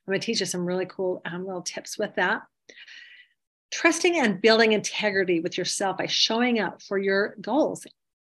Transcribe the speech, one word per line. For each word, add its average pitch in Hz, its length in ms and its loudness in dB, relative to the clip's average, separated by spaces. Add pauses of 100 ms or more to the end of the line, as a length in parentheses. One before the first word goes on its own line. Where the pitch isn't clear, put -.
gonna 190 120 -2
teach 233 220 -2
you 190 60 -2
some 180 180 -4
really 180 220 -2
cool, 185 380 -4
um, 175 220 -8
little 185 160 -8
tips - 360 -10
with 202 180 -4
that. 190 260 0 (1300)
Trusting 339 440 2
and 214 240 2
building 220 320 6
integrity 196 680 0
with 175 180 -4
yourself 185 400 -2
by 180 80 -2
showing 233 540 2
up - 220 -6
for 196 160 -4
your 196 420 0
goals 220 440 0 (440)